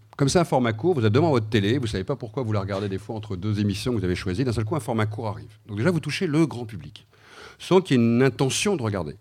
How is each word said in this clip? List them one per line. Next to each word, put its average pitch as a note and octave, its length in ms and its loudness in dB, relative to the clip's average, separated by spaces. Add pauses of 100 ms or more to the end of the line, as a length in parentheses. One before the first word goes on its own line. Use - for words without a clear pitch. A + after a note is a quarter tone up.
(180)
Comme C#3+ 100 2
c'est D#3 120 4
un E3+ 40 6
format B2 300 2
court, E3 200 0
vous A#2+ 120 2
êtes G#2 80 4
devant D#3 160 6
votre A#2 180 2
télé, G#2+ 300 2
vous B2+ 100 -2
savez G2+ 160 -4
pas C3+ 140 -6
pourquoi B2+ 260 -6
vous A2 80 -4
la G#2 80 0
regardez G2 300 -2
des F#2+ 80 -4
fois A2+ 180 -10
entre G#2 220 -8
deux G#2 240 -2
émissions G#2 320 0
que A2+ 60 -2
vous F#2 40 -4
avez F2+ 100 0
choisies, F#2 300 -2
d'un B2+ 80 -2
seul A2 140 -2
coup G#2+ 100 -4
un - 60 -4
format A2 240 0
court G#2+ 240 -6
arrive. - 280 -12 (100)
Donc G#2 100 -10
déjà A#2+ 120 2
vous E3 120 0
touchez D3+ 260 -4
le D#3 180 2
grand A#2+ 200 -6
public, F2+ 420 -16 (520)
sans F#3 200 4
qu'il D3 180 2
y - 40 6
ait - 20 6
une A#2 180 4
intention C3+ 540 2
de C3+ 80 -4
regarder. F#2+ 380 -2